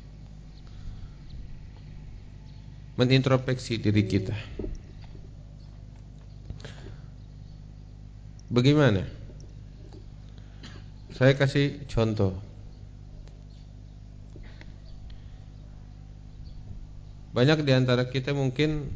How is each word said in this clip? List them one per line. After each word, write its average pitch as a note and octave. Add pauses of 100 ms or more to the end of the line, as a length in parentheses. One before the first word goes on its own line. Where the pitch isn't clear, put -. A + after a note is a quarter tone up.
(3000)
menintrospeksi B2+
diri G#2+
kita. - (4000)
Bagaimana? B2 (1900)
Saya C3+
kasih C#3+
contoh. A2 (4000)
Banyak D3+
di C#3+
antara B2+
kita C3+
mungkin C#3+